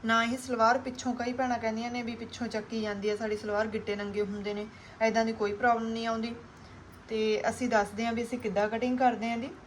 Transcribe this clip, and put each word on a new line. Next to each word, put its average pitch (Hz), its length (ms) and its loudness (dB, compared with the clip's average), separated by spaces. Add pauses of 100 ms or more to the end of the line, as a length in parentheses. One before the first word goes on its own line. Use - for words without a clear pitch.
ਨਾ 226 180 4
ਹੀ 240 140 0
ਸਲਵਾਰ 240 420 4
ਪਿੱਛੋਂ, 254 360 -4
ਕਈ 240 180 -2
ਭੈਣਾਂ 247 260 0
ਕਹਿੰਦੀਆਂ 226 320 -2
ਨੇ 240 120 -4
ਵੀ 226 120 -4
ਪਿੱਛੋਂ 226 320 -6
ਚੱਕੀ 214 340 -4
ਜਾਂਦੀ 208 280 -2
ਹੈ 208 60 2
ਸਾਡੀ 214 220 -2
ਸਲਵਾਰ, 214 300 0
ਗਿੱਟੇ 208 280 -4
ਨੰਗੇ 202 260 -4
ਹੁੰਦੇ 208 320 -4
ਨੇ, 208 140 -4 (340)
ਇੱਦਾਂ 220 240 4
ਦੀ 226 80 0
ਕੋਈ 208 200 0
ਪ੍ਰੋਬਲਮ 226 340 4
ਨਹੀਂ 226 200 -2
ਆਉਂਦੀ। 226 280 -2 (720)
ਤੇ 214 420 2
ਅਸੀਂ 233 200 0
ਦੱਸਦੇ 208 360 2
ਹਾਂ 233 80 0
ਵੀ 233 100 -2
ਅਸੀਂ 240 160 -4
ਕਿੱਦਾਂ 202 300 2
ਕਟਿੰਗ 247 280 0
ਕਰਦੇ 233 320 4
ਹਾਂ 233 80 -2
ਜੀ। 233 120 -6 (180)